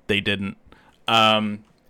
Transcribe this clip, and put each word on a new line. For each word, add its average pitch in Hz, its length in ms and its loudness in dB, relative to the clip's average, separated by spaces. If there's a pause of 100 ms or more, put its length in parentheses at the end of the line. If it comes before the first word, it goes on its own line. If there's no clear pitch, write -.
they 101 140 0
didn't. 98 360 -6 (520)
Um, 110 560 2 (240)